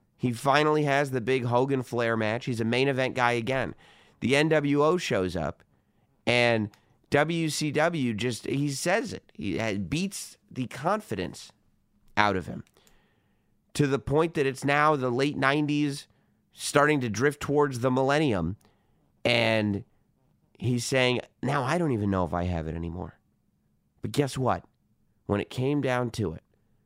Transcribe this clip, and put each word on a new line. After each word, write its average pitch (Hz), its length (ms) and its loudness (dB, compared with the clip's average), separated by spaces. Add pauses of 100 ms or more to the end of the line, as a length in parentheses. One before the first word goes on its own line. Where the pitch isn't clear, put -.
(160)
He 127 160 -2
finally 147 520 2
has 139 280 0
the 127 100 -2
big 127 240 0
Hogan 127 380 2
Flair 117 320 -2
match. 110 300 -2
He's 117 160 -4
a 110 40 -2
main 120 220 2
event 131 260 0
guy 120 200 2
again. 120 420 -4 (460)
The 131 160 2
N 156 120 4
W 143 340 2
O 165 140 4
shows 92 380 -2
up, 78 280 -6 (600)
and 117 440 2 (420)
W 160 380 2
C 147 220 -4
W 147 420 0
just, 110 340 -4
he 139 240 -2
says 180 420 -2
it. - 200 -16
He 87 240 -4
ha-, 107 200 -2
beats 156 600 -6 (140)
the 127 140 -6
confidence 131 840 -6 (680)
out 104 180 4
of 90 120 -4
him - 160 -12 (1080)
to 147 120 2
the 135 140 0
point 160 340 0
that 139 140 0
it's 127 180 -4
now 147 300 4
the 127 160 -2
late 139 260 0
nineties, 147 720 0 (440)
starting 147 500 2
to 123 80 -2
drift 127 300 0
towards 143 400 0
the 127 120 2
millennium. 127 640 2 (640)
And 110 640 2 (720)
he's 120 260 -2
saying, 127 380 2 (220)
"Now 135 200 0
I 143 140 0
don't 165 140 0
even 104 180 0
know 92 160 2
if 78 80 -4
I 87 120 -2
have 82 220 -4
it 80 80 -6
anymore." 85 440 -10 (800)
But 107 100 -6
guess 135 260 -2
what? 110 280 -2 (640)
When 101 120 0
it - 100 -6
came 139 320 -2
down 123 300 -2
to 92 220 -4
it, 78 100 -16 (420)